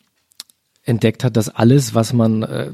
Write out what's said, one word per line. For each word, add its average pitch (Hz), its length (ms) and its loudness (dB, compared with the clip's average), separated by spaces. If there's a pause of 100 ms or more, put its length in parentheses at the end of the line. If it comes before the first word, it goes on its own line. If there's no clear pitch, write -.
(840)
entdeckt 113 380 0
hat, 120 140 0
dass 107 100 0
alles, 117 480 2
was 113 160 0
man, 113 320 0
äh, 131 300 -8